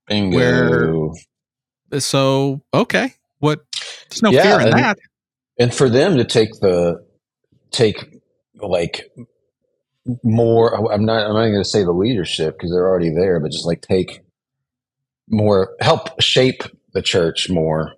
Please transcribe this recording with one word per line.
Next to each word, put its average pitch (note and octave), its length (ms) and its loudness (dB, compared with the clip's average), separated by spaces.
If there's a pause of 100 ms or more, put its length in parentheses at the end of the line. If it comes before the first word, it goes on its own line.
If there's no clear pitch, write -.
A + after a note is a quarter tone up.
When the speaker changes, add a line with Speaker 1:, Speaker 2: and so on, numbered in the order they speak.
Speaker 1:
Bingo. G#2 300 -2
Speaker 2:
Where, A#2+ 1600 -2
so, C3+ 640 0 (100)
okay, G#3 420 0 (260)
what? D3 200 0 (480)
There's - 140 -12
no G#3+ 80 4
Speaker 1:
Yeah, C#3+ 120 4
Speaker 2:
fear G3 180 4
in A3+ 80 4
Speaker 1:
and, - 100 2
Speaker 2:
that. A3 200 0 (600)
Speaker 1:
and A#2+ 160 0
for C3+ 160 4
them D3 280 2
to A#2 60 2
take A2 260 0 (100)
the, F2 440 0 (680)
take, - 480 -2 (360)
like, F2 540 -6 (1120)
more, A2+ 720 2
I'm G#2 120 0
not, A2 220 0
I'm G#2+ 80 -2
not A2+ 160 2
gonna G2+ 140 0
say G#2+ 200 0
the F2 80 0
leadership F2+ 680 -4
'cause E2+ 120 -8
they're F2+ 180 0
already F2 220 0
there, F2 300 0
but D2 100 -6
just, E2 160 -10
like, E2+ 160 -4
take - 380 -4 (1120)
more, G#2 520 2
help - 400 0
shape C3 400 0 (320)
the F#2 80 -4
church - 480 -2
more D#2+ 480 -2